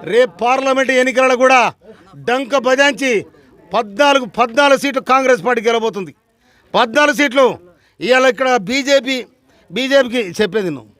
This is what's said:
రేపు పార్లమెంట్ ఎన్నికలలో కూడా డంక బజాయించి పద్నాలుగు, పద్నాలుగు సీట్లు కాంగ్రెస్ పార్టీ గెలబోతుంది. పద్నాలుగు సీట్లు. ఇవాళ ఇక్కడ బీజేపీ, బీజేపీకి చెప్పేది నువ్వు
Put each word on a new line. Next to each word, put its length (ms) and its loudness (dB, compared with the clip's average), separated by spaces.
రేపు 340 0
పార్లమెంట్ 540 0
ఎన్నికలలో 440 2
కూడా 380 2
డంక 420 -4
బజాయించి 680 0
పద్నాలుగు, 520 0
పద్నాలుగు 540 2
సీట్లు 220 -4
కాంగ్రెస్ 440 0
పార్టీ 160 -2
గెలబోతుంది. 540 -4
పద్నాలుగు 400 2
సీట్లు. 440 0
ఇవాళ 260 2
ఇక్కడ 300 0
బీజేపీ, 720 -2
బీజేపీకి 720 0
చెప్పేది 260 -4
నువ్వు 200 -12